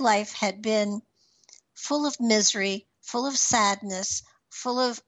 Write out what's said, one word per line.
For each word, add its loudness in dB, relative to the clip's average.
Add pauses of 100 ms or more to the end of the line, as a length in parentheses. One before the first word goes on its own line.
life 2
had -4
been 0 (720)
full -2
of -4
misery, 2 (160)
full -4
of -4
sadness, 0 (280)
full -4
of 0